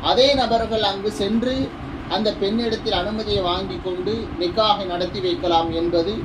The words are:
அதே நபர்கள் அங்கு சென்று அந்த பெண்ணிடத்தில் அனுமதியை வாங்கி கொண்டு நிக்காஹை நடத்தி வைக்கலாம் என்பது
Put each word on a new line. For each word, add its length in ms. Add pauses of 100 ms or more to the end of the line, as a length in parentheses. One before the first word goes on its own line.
(100)
அதே 220
நபர்கள் 580
அங்கு 200
சென்று 440 (600)
அந்த 140 (120)
பெண்ணிடத்தில் 600
அனுமதியை 400
வாங்கி 360 (100)
கொண்டு 260 (260)
நிக்காஹை 540
நடத்தி 320
வைக்கலாம் 440 (120)
என்பது 320 (120)